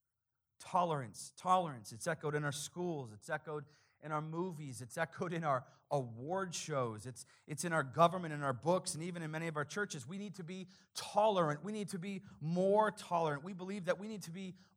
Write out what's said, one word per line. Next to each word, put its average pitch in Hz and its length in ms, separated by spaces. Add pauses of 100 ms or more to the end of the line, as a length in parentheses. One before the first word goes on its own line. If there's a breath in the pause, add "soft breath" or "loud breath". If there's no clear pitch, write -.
(600)
Tolerance, 156 760
tolerance. 170 560
It's 113 140
echoed 156 280
in 147 100
our 143 80
schools. 156 640
It's 107 160
echoed 151 340 (400 soft breath)
in 151 80
our 151 80
movies. 156 600
It's 127 180
echoed 165 340
in 165 100
our 139 220 (260 loud breath)
award 143 640
shows. 120 520
It's, 123 200 (200 soft breath)
it's 151 180
in 170 80
our 160 100
government, 165 500
in 147 100
our 139 100
books, 175 420
and 151 80
even 175 200
in 156 80
many 160 180
of 156 80
our 147 80
churches. 160 420
We 190 120
need 208 180
to 185 80
be 185 240 (260 loud breath)
tolerant. 180 680
We 208 80
need 208 180
to 196 80
be 190 240 (180 loud breath)
more 196 520
tolerant. 165 500
We 190 100
believe 185 340
that 170 120
we 202 80
need 214 160
to 170 80
be 185 240 (220 loud breath)